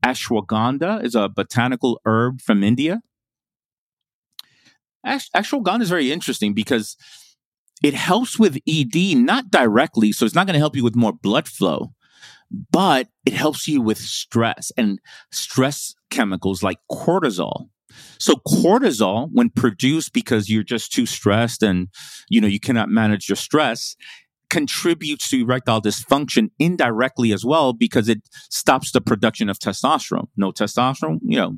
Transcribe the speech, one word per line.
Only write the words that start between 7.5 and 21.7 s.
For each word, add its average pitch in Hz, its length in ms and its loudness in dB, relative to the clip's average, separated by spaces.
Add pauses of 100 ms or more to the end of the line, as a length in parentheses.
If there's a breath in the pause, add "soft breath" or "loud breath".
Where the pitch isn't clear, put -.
it 143 100 6
helps 180 460 0
with 180 260 4
E 156 200 2
D, 170 300 0
not 185 360 2
directly, 113 640 4
so - 120 0
it's 107 100 -2
not 185 120 2
gonna 170 120 2
help 147 180 2
you 127 80 -2
with 120 120 2
more 113 160 4
blood 123 340 -2
flow, - 460 -2 (800 loud breath)
but 165 380 2 (180)
it - 80 -2
helps 135 340 -4
you 143 140 -2
with 107 160 -2
stress, - 800 -4
and 101 220 -2 (300 loud breath)
stress - 640 -4 (140)
chemicals 95 540 -4
like 92 160 -2 (120)
cortisol. 139 800 -2 (500 loud breath)
So 147 180 2
cortisol, 135 960 2
when 120 180 4
produced 127 640 0
because 113 340 0
you're 110 140 2
just 113 300 -6
too 254 120 0
stressed 113 580 0
and, 92 260 0 (420 loud breath)